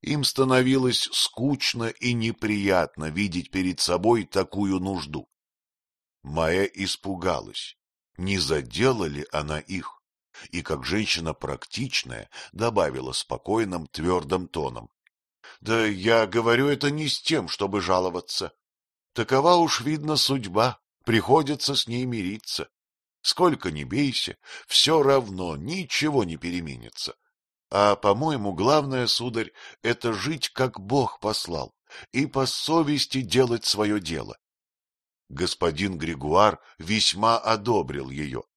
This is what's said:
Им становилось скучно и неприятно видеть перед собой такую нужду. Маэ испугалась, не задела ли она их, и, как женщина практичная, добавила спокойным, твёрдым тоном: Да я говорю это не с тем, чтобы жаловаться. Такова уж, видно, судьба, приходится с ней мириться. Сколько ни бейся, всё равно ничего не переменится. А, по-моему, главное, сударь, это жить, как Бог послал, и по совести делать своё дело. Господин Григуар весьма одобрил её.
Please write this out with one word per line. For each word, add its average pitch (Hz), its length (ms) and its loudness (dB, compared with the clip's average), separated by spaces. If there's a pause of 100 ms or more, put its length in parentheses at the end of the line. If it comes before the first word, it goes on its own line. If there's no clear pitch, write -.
Им 147 220 -2
становилось 127 880 4
скучно - 720 -2
и 120 280 -2
неприятно 101 960 0
видеть 85 420 -2
перед 90 280 -2
собой 110 460 2
такую 95 540 0
нужду. 85 500 -6 (920)
Маэ 82 520 0
испугалась, 90 1040 -6 (400)
не 95 220 -2
задела 85 680 0
ли 73 260 -6
она 76 280 -4
их, - 420 -10 (500)
и, 87 100 -6
как 71 240 -6
женщина 82 480 -2
практичная, 67 960 -8 (220)
добавила 78 600 -2
спокойным, 90 760 -4
твёрдым 87 600 -2
тоном: 62 420 -8 (720)
Да 110 240 2
я 107 400 4
говорю 117 420 4
это 143 240 0
не 151 160 -4
с - 140 -4
тем, 127 260 0
чтобы 98 340 -2
жаловаться. 90 720 -2 (600)
Такова 156 420 4
уж, 165 260 2
видно, 151 360 -2
судьба, 117 640 0 (260)
приходится 135 720 2
с - 120 -2
ней 120 180 -4
мириться. 107 640 -6 (520)
Сколько 156 500 2
ни 73 120 -6
бейся, 120 540 -2 (300)
всё 156 340 4
равно 101 540 2
ничего 143 680 -2
не 82 140 -6
переменится. 78 800 -8 (560)
А, 101 240 6
по-моему, 107 580 2
главное, 131 540 2
сударь, 117 440 -2 (300)
это 117 320 0
жить, 143 360 -4
как 127 300 -2
Бог 110 400 0
послал, 85 540 -4 (380)
и 135 160 0
по 135 180 0
совести 147 760 0
делать 117 440 2
своё 104 340 0
дело. 76 380 -8 (920)
Господин 90 680 -2
Григуар 82 640 2 (180)
весьма 107 600 2
одобрил 98 720 -2
её. 67 340 -8 (140)